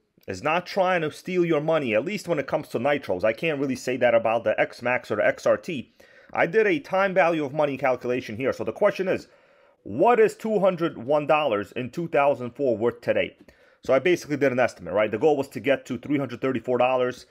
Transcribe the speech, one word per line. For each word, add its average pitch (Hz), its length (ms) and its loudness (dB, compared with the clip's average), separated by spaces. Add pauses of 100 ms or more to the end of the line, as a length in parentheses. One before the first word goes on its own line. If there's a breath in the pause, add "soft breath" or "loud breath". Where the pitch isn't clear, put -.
(280)
is 95 160 -10
not 165 240 -2
trying 185 340 0
to 156 80 -4
steal 175 340 -4
your 160 180 0
money, 151 340 0
at 117 100 2
least 196 220 -6
when 170 100 -2
it 135 80 -4
comes 151 220 -4
to - 100 -8
nitros. 117 460 -2
I 110 100 2
can't 156 260 -4
really 135 160 -2
say 127 220 -4
that 120 160 4
about 113 300 2
the 107 160 0
X-MAX 123 500 -2
or 117 60 0
the 101 100 0
X - 220 0
R 117 100 4
T. 143 340 -10 (400 loud breath)
I - 140 2
did 208 220 2
a 175 100 2
time 190 380 -2
value 170 280 2
of 135 80 -6
money 143 260 -2
calculation 127 600 -2
here. 123 160 -2
So 110 100 -6
the 107 80 -4
question 196 360 0
is, 151 200 -2 (540 soft breath)
what 139 380 2
is 220 160 4
two 220 240 -2
hundred 170 400 0
one 147 260 0
dollars 135 460 2
in 123 180 -6
two 170 200 -8
thousand 139 420 2
four 127 260 0
worth 117 240 0
today? 104 360 0 (460 soft breath)
So - 80 -2
I 131 60 6
basically 147 400 0
did 131 140 2
an 123 80 0
estimate, 92 340 -2
right? 107 160 2
The 110 80 -2
goal 147 180 4
was 135 120 -4
to - 120 -12
get 131 280 -2
to 123 100 -6
three 143 220 -4
hundred 123 220 -6
thirty-four 123 360 -2
dollars 123 540 2